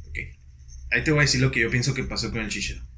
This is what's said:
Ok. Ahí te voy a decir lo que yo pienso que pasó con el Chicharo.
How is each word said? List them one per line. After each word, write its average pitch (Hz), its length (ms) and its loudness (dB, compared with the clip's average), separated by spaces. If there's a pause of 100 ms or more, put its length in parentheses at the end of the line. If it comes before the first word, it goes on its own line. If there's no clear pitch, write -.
Ok. - 100 -10 (720)
Ahí 123 140 0
te 156 80 4
voy 147 80 6
a - 20 8
decir 135 180 4
lo 127 120 4
que 123 80 2
yo 113 100 2
pienso 127 240 2
que 107 80 -4
pasó 104 300 -4
con 113 80 -2
el 107 80 -4
Chicharo. 98 320 -6 (180)